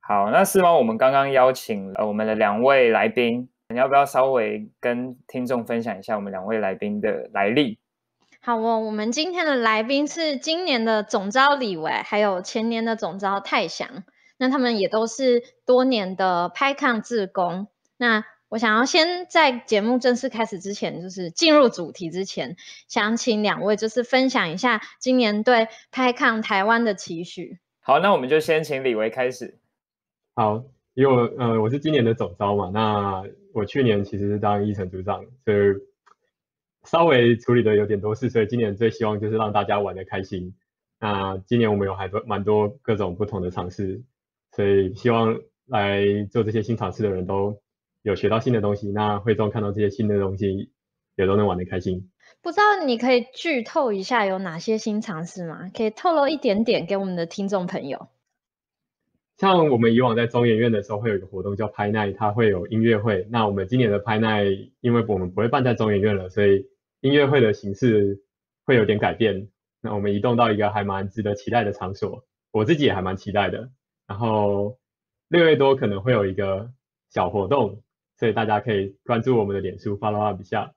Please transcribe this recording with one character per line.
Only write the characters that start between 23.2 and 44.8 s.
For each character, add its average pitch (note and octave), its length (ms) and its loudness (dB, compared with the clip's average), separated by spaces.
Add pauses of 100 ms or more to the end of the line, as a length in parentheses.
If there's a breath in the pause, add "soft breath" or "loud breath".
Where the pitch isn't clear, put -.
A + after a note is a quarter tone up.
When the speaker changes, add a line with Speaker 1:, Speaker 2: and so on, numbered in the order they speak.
Speaker 2:
两 E3 200 0
位 G3+ 140 2
就 A3 100 -4
是 A#3 160 -2
分 C4 260 2
享 G#3 220 0
一 F3 60 -6
下 A3+ 240 0 (180 loud breath)
今 B3+ 160 0
年 G#3+ 280 2
对 A3+ 260 4 (240 loud breath)
PyCon B3 480 0
台 G3 240 0
湾 A#3 180 4
的 G#3+ 120 0
期 E3+ 280 -10
许。 F3 360 -14 (200)
Speaker 1:
好， C#3 200 4
那 G3 120 2
我 F3+ 60 4
们 B2+ 100 -2
就 D3+ 140 4
先 D#3 200 0
请 C#3 220 -6
李 B2+ 100 2
维 A2 160 0
开 B2+ 220 -2
始。 - 260 -12 (760)
Speaker 3:
好， A2 300 0 (300)
因 C3 120 4
为 C3+ 80 6
我， A#2+ 240 2
呃， A2+ 240 0
我 G#2+ 80 2
是 C3+ 80 -2
今 D3 140 -2
年 C3 140 4
的 A2+ 80 2
总 G2+ 260 -4
召 G#2 160 0
嘛， F#2+ 180 -2
那 G2+ 480 0 (320)
我 G#2 120 -2
去 C#3 180 -2
年 G#2 200 4
其 G2 140 -8
实 G2+ 120 -2
是 G#2 100 -2
当 G#2 260 0
议 G#2+ 80 -2
程 F#2+ 160 -6
组 F#2 120 -10
长， F#2+ 240 -6 (180)
所 G#2+ 100 0
以 G2+ 40 4 (1300)
稍 E3+ 180 2
微 B2 320 6
处 A#2+ 180 0
理 A#2+ 80 4
的 G#2+ 140 4
有 G#2 100 4
点 G2+ 140 -2
多 G#2+ 160 -2
事， A#2+ 140 -4
所 A#2 120 0
以 G#2 60 0
今 A#2 100 -4
年 G#2+ 200 0
最 A2+ 120 2
希 G#2+ 140 -4
望 G#2+ 160 -2
就 G#2+ 100 -4
是 G#2+ 60 -2
让 A2 160 0
大 G2+ 140 2
家 G#2 140 0
玩 G2 140 -2
得 F#2 120 -10
开 F#2+ 180 -8
心。 F#2 320 -10 (460)
那 G2 440 -2
今 A#2+ 140 2
年 A2+ 100 4
我 G#2 60 4
们 G2+ 100 0
有 F#2+ 80 -4
还 F#2+ 140 -8
多， G2+ 180 -6
蛮 G2+ 200 -4
多 G#2+ 240 2 (120)
各 A2+ 140 0
种 F#2+ 180 -2
不 G2 120 -4
同 G2 160 -6
的 F2+ 100 -4
尝 F2+ 180 -6
试， F#2+ 320 -6 (540)
所 G2+ 100 0
以 G2 300 2